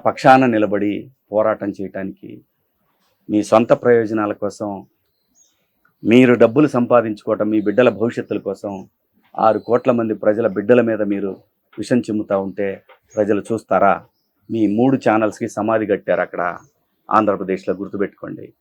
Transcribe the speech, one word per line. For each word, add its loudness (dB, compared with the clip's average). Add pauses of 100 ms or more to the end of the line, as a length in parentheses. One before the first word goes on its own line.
పక్షాన 4 (100)
నిలబడి -2 (380)
పోరాటం -2
చేయటానికి, -12 (1000)
మీ 2
సొంత 4 (100)
ప్రయోజనాల 0 (100)
కోసం, -8 (1400)
మీరు 8 (100)
డబ్బులు 4
సంపాదించుకోవటం, 0
మీ 2
బిడ్డల 2 (100)
భవిష్యత్తుల -4
కోసం -8 (760)
ఆరు 4
కోట్ల 0
మంది -2
ప్రజల 0 (100)
బిడ్డల 4
మీద -2
మీరు -4 (480)
విషం 0
చిమ్ముతా -2
ఉంటే -6 (460)
ప్రజలు 0
చూస్తారా? 0 (600)
మీ -2 (160)
మూడు 4 (100)
ఛానల్స్కి 0
సమాధి -2
కట్టారు -2
అక్కడ -8 (720)
ఆంధ్రప్రదేశ్లో, -2
గుర్తుపెట్టుకోండి. -10 (140)